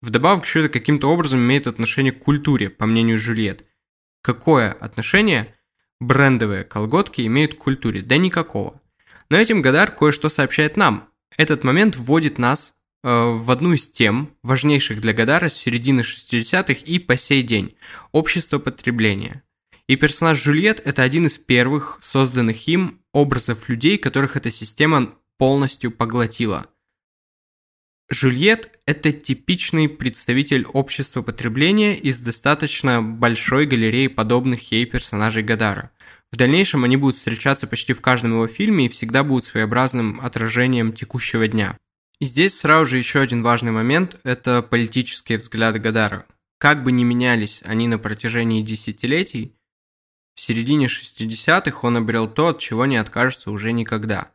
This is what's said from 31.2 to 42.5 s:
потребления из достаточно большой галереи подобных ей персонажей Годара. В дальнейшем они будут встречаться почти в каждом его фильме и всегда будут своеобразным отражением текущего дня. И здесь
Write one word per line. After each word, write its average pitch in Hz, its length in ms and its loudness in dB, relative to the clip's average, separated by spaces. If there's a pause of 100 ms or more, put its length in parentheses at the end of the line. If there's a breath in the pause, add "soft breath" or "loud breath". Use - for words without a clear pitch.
потребления 156 800 0
из 131 220 -2
достаточно 123 840 0
большой 117 640 0
галереи 120 400 2
подобных 120 640 -2
ей 117 140 0
персонажей 110 560 -2
Годара. 110 480 -2 (420 soft breath)
В - 40 -14
дальнейшем 139 480 2
они 127 120 4
будут 135 200 2
встречаться 123 500 -2
почти - 260 -4
в - 80 -4
каждом 120 320 0
его 113 140 2
фильме 190 400 0
и - 20 0
всегда 120 340 -2
будут 135 220 0
своеобразным 117 800 -2
отражением 120 720 0
текущего 113 540 -4
дня. 107 300 -2 (440)
И - 40 -4
здесь 143 340 0